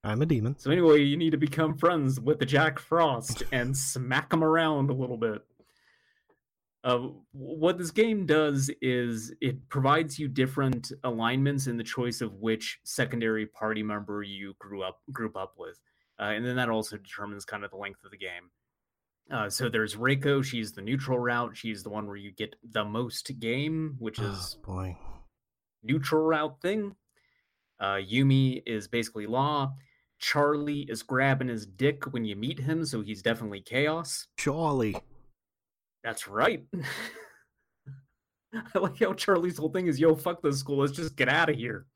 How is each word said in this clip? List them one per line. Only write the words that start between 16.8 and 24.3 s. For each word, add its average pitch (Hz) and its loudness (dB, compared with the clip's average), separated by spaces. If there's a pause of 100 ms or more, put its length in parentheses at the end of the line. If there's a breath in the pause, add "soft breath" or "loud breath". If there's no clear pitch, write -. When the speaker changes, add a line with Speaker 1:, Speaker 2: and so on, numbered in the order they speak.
Speaker 2:
determines 101 -12
kind 104 -10
of 98 -10
the 95 -16
length 98 -12
of 98 -20
the 104 -20
game. 90 -12 (800)
Uh, 107 -4
so 120 -2
there's 110 -2
Reiko, 139 2
she's 120 -4
the 98 -16
neutral 131 -2
route. 120 -2
She's 104 -8
the 107 -10
one 104 -6
where 101 -10
you 101 -14
get 104 -8
the 110 -4
most 113 -6
game, 147 -4
which 110 -8
Speaker 1:
Oh, 104 -2